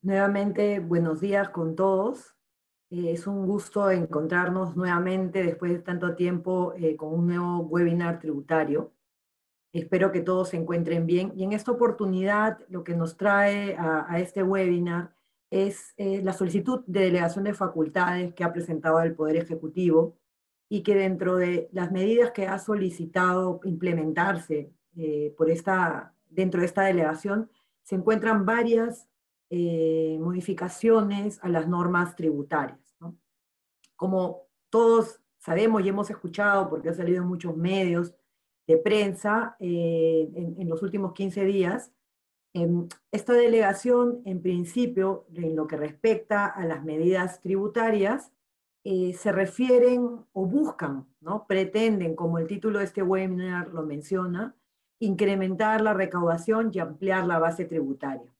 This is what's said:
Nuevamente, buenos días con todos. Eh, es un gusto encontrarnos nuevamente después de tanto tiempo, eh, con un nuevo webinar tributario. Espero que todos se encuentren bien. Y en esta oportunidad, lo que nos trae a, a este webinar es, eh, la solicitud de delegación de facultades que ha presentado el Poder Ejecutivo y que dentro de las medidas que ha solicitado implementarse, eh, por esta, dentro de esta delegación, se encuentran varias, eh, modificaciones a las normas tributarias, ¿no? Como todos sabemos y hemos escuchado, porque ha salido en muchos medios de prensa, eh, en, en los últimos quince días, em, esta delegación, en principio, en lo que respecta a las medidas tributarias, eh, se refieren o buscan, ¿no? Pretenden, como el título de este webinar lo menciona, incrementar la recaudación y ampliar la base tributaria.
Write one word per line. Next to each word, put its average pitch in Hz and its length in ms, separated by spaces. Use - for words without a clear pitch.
Nuevamente, 202 720
buenos 165 420
días 202 280
con 160 260
todos. 190 640
Eh, 175 200
es 170 160
un 196 180
gusto 202 460
encontrarnos 180 880
nuevamente 185 680
después 175 300
de 175 80
tanto 175 340
tiempo, 180 640
eh, 165 180
con 156 180
un 170 140
nuevo 175 360
webinar 170 580
tributario. 151 720
Espero 185 400
que 180 80
todos 185 300
se 175 80
encuentren 165 480
bien. 175 280
Y 185 80
en 196 100
esta 214 200
oportunidad, 214 960
lo 180 160
que 175 100
nos 165 220
trae 202 580
a, 160 340
a 170 120
este 180 240
webinar 175 680
es, 196 460
eh, 196 260
la 185 120
solicitud 190 520
de 185 140
delegación 180 420
de 208 120
facultades 180 800
que 175 120
ha 170 80
presentado 165 480
el 165 120
Poder 156 220
Ejecutivo 165 840
y 196 160
que 208 100
dentro 185 400
de 180 380
las 180 180
medidas 220 400
que 196 160
ha 190 140
solicitado 180 1040
implementarse, 165 1080
eh, 151 400
por 160 140
esta, 170 640
dentro 180 300
de 175 60
esta 185 160
delegación, 190 680
se - 140
encuentran 214 500
varias, 233 600
eh, 160 720
modificaciones 202 1200
a 180 80
las 165 200
normas 175 480
tributarias, 147 840
¿no? 170 180
Como 185 540
todos 226 500
sabemos 208 460
y 196 40
hemos 202 220
escuchado, 196 580
porque 156 200
ha 165 60
salido 180 280
en 180 60
muchos 170 280
medios 175 560
de 160 100
prensa, 214 840
eh, 165 720
en, 170 260
en 175 80
los 160 140
últimos 196 300
quince 196 320
días, 190 480
em, 170 340
esta 214 220
delegación, 240 920
en 185 180
principio, 185 880
en 160 220
lo 156 140
que 156 80
respecta 202 720
a 190 200
las 151 160
medidas 175 580
tributarias, 208 920
eh, 185 320
se 202 160
refieren 240 1040
o 190 140
buscan, 170 600
¿no? 196 260
Pretenden, 190 680
como 170 220
el 165 100
título 202 320
de 196 60
este 196 180
webinar 180 640
lo 165 160
menciona, 180 720
incrementar 196 840
la 214 120
recaudación 185 800
y 185 80
ampliar 180 480
la 165 100
base 165 260
tributaria. 139 760